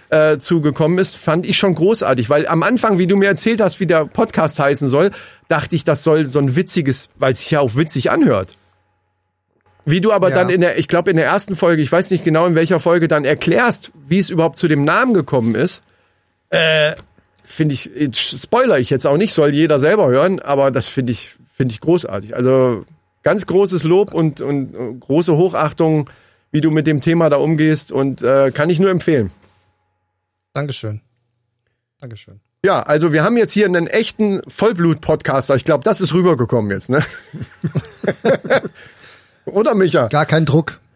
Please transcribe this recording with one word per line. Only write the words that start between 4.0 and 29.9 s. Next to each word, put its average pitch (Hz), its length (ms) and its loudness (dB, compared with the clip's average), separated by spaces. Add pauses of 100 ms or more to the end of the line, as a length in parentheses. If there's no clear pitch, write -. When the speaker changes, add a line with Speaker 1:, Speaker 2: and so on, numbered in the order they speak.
Speaker 1:
Podcast - 520 -2
heißen 143 300 0
soll, 160 220 2 (380)
dachte 160 260 -2
ich, - 80 -2
das 147 200 0
soll 156 220 2
so 135 140 -2
ein 135 160 0
witziges, 151 540 -2 (100)
weil 135 140 0
es - 80 0
sich - 100 -4
ja 156 80 2
auch 120 160 0
witzig 135 340 0
anhört. 127 460 0 (1300)
Wie 160 140 2
du 214 140 2
aber 190 160 2
Speaker 2:
Ja. 135 60 0
Speaker 1:
dann 185 140 2
in 180 120 2
der, 170 160 2
ich 160 100 -2
glaub, 175 220 0
in 170 80 2
der 156 80 2
ersten 185 320 -2
Folge, 170 240 2
ich 139 100 -2
weiß 185 180 0
nicht 180 140 0
genau, 160 240 2
in 170 80 2
welcher 165 240 2
Folge 170 300 2
dann 151 160 0
erklärst, - 640 0 (160)
wie 165 100 0
es 196 120 0
überhaupt 165 280 -2
zu 175 120 0
dem 143 160 2
Namen 220 280 2
gekommen 120 420 0
ist, - 280 -2 (680)
äh, 156 420 0 (500)
finde 156 300 -2
ich, - 160 -8 (240)
spoiler 226 640 0
ich 123 100 -2
jetzt 135 160 0
auch 143 120 2
nicht, 208 160 0
soll 147 200 2
jeder 151 260 2
selber 170 280 2
hören, 147 320 2
aber 139 320 0
das 123 160 -4
finde 127 240 -4
ich, - 240 -10 (180)
finde 117 200 -4
ich - 80 -14
großartig. 113 520 -4
Also 127 520 0 (380)
ganz 185 220 0
großes 180 380 0
Lob 185 300 2
und, 160 260 -2
und, 135 340 -6
äh, 117 280 -10
große 160 340 0
Hochachtung, 156 720 0 (440)
wie 147 80 0
du 156 100 2
mit 151 160 0
dem 151 140 0
Thema 165 280 2
da 143 60 2
umgehst 156 560 0
und, 135 320 -4
äh, 135 280 2
kann 156 180 -2
ich 165 100 2
nur 196 100 4
empfehlen. 151 420 0 (1200)